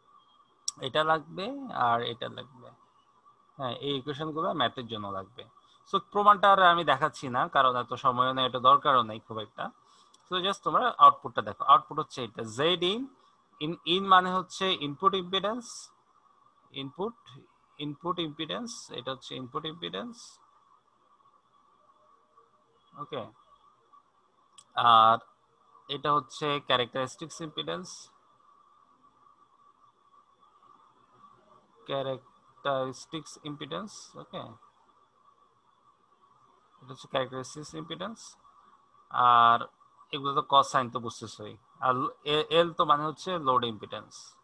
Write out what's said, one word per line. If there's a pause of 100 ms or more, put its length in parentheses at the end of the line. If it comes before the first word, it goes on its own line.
(800)
এটা
লাগবে
আর
এটা
লাগবে। (840)
হ্যাঁ,
এই
ইকুয়েশনগুলো
ম্যাথের
জন্য
লাগবে। (460)
So (120)
প্রমাণটা
আর
আমি
দেখাচ্ছি
না,
কারণ
এত
সময়ও
নেই,
এটা
দরকারও
নেই
খুব
একটা। (580)
So
just
তোমরা
আউটপুটটা
দেখো।
Output
হচ্ছে
এটা,
জেড
ইন, (520)
ইন, (100)
ইন
মানে
হচ্ছে
input
impedance, (800)
input, (640)
input
impedance,
এটা
হচ্ছে
input
impedance। (2500)
ওকে, (1500)
আর (720)
এটা
হচ্ছে
characteristics
impedance, (3750)
characteristics
impedance।
ওকে,
এটা (2250)
হচ্ছে
characteristics
impedance। (720)
আর (520)
এগুলো
তো
cos
sine
তো
বুঝতেছই। (220)
আর (280)
এ-,
এল
তো
মানে
হচ্ছে
load
impedance,